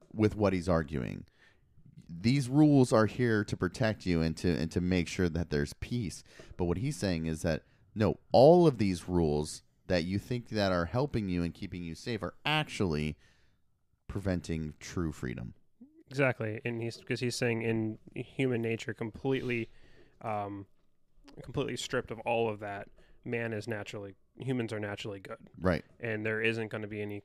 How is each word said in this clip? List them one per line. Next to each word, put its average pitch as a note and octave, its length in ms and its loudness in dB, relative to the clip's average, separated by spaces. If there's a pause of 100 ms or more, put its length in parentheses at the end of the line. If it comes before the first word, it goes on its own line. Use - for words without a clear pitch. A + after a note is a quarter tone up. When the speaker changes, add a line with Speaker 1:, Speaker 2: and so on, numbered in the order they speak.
(140)
Speaker 1:
with G#2+ 220 4
what G2+ 180 4
he's F2+ 160 0
arguing. C#2 560 0 (800)
These A#2+ 400 2
rules C#3 460 8
are A2 140 8
here A2+ 380 2
to - 120 -4
protect - 480 0
you E2+ 160 4
and D#2+ 160 0
to, F#2 180 0
and D2+ 140 0
to - 120 0
make F2+ 260 2
sure F2+ 220 0
that D#2+ 200 -4
there's D2 240 0
peace. A#2 500 -6 (340)
But F2+ 80 -2
what F2 120 0
he's C#3 180 -4
saying E2+ 300 0
is D#2+ 160 -4
that, E2 220 0 (320)
no, G#2 240 2 (120)
all E3 360 8
of C3 100 2
these F#2+ 320 0
rules D2+ 540 0 (240)
that F2+ 160 2
you F#2+ 160 -2
think B2 300 -6
that G2+ 220 2
are F2 140 2
helping B2 420 -2
you F2 140 0
and E2+ 140 -2
keeping F#2 260 -10
you E2 140 -8
safe A2 260 -6
are F2 140 -8 (100)
actually F2+ 720 -2 (880)
preventing E2+ 720 -4
true E2 320 -4
freedom. B1 440 -8 (560)
Speaker 2:
Exactly. A#2+ 520 -2
And A#2 200 -4
he's, A2+ 140 -6
'cause A#2+ 220 -6
he's A#2+ 160 -4
saying A#2 280 0
in A2 340 0 (160)
human B2+ 480 -2
nature A2+ 320 -4
completely, A#2+ 760 -4 (520)
um, G2+ 460 -6 (720)
completely B2 340 -4
stripped - 360 -4
of A2 80 -12
all A#2 300 0
of G#2 100 -4
that, G2+ 280 -10 (380)
man A#2 260 -4
is G#2+ 160 -6
naturally, G2+ 460 -8 (240)
humans A#2+ 340 -2
are G#2+ 80 -6
naturally G2+ 400 -8
good. G#2 180 -14 (220)
Speaker 1:
Right. F2 240 2 (160)
Speaker 2:
And G#2+ 260 -4
there A2 160 -2
isn't A2+ 280 0
gonna G#2+ 180 -8
be G#2 140 -8
any G#2 240 -8